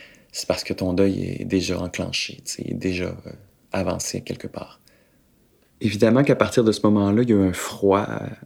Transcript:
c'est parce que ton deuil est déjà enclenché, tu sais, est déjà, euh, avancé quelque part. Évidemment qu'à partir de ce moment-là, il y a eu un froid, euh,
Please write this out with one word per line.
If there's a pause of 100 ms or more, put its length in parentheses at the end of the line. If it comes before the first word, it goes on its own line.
(320)
c'est
parce
que
ton
deuil
est
déjà
enclenché,
tu
sais,
est
déjà, (100)
euh, (400)
avancé
quelque
part. (1000)
Évidemment
qu'à
partir
de
ce
moment-là,
il
y
a
eu
un
froid,
euh, (200)